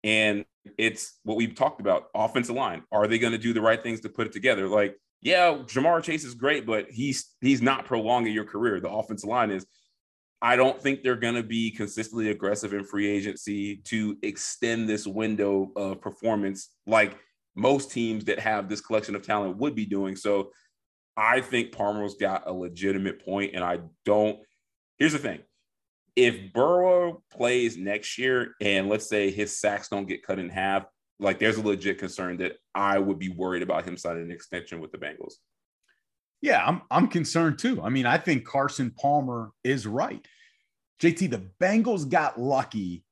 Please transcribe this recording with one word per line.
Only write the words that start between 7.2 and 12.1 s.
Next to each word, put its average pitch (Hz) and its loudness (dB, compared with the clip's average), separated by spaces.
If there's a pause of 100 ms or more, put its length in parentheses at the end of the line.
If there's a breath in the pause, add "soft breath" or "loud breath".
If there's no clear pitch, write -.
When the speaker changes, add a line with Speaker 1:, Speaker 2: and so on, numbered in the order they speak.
Speaker 1:
he's 123 4
not 131 2
prolonging 113 0
your 107 -2
career. 104 0
The 90 -4
offensive 104 -6
line 113 2
is. 95 -4 (760)
I 123 4
don't 131 4
think 139 -2
they're 127 2
gonna 120 0
be 113 -2
consistently 110 -4